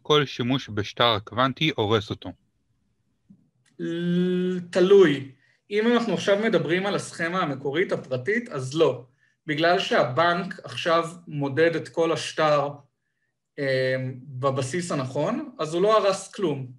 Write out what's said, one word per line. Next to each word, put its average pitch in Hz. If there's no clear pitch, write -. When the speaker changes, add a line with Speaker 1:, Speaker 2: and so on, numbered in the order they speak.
Speaker 1:
כל 151
שימוש 127
בשטר 110
הקוונטי 127
הורס 107
אותו? 92
Speaker 2:
ל-, 180
תלוי. 175
אם 214
אנחנו 233
עכשיו 196
מדברים 180
על 196
הסכמה 170
המקורית 147
הפרטית, 185
אז 131
לא. 151
בגלל 165
שהבנק 175
עכשיו 165
מודד 147
את -
כל 165
השטר, 147
אמ, 143
בבסיס 135
הנכון, 160
אז 156
הוא 175
לא 214
הרס 196
כלום. 139